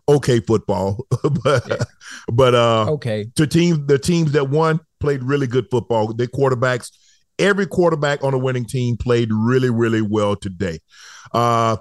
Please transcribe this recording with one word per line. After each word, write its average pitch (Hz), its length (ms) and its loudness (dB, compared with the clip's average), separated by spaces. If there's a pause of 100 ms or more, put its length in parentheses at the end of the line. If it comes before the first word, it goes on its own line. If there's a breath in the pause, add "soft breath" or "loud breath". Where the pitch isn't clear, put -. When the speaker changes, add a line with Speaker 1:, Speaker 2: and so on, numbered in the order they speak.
Speaker 1:
okay 135 320 4
football, 98 720 -2
<laughs> 131 300 -2
but, 135 240 0
Speaker 2:
Yeah. - 80 -4 (560 loud breath)
Speaker 1:
but, 123 240 4
uh, 113 320 4
Speaker 2:
Okay. 113 380 -4 (100)
Speaker 1:
to 156 100 2
teams, 165 400 2
the 139 140 2
teams 165 320 0
that 139 180 0
won 160 300 0 (180)
played 143 240 -2
really 139 240 -2
good 120 240 -2
football. 113 420 0
Their 120 140 -4
quarterbacks, 127 640 -2 (480 soft breath)
every 196 280 2
quarterback 151 580 0
on 135 100 0
a 131 40 0
winning 127 260 -2
team 123 320 -4
played 120 360 0
really, 123 380 2
really 113 320 0
well 104 320 0
today. 90 460 -8 (520 loud breath)
Uh, 117 480 0